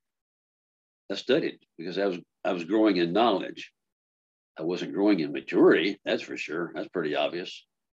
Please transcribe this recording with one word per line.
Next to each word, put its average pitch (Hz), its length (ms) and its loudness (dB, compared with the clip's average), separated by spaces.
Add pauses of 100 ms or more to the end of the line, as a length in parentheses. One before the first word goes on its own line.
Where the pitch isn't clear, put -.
(1120)
I 104 40 -2
studied, - 440 0 (180)
because 90 220 -6
I 101 80 2
was, 87 100 -2 (260)
I 95 100 0
was 87 100 -4
growing 104 340 4
in 85 160 0
knowledge. 104 580 0 (840)
I 76 60 -10
wasn't 78 300 -4
growing 101 260 4
in 73 120 -2
maturity, 85 720 2
that's 113 200 -2
for 67 140 -10
sure. 82 380 -6
That's - 140 -8
pretty 76 260 -4
obvious. 73 500 -4 (280)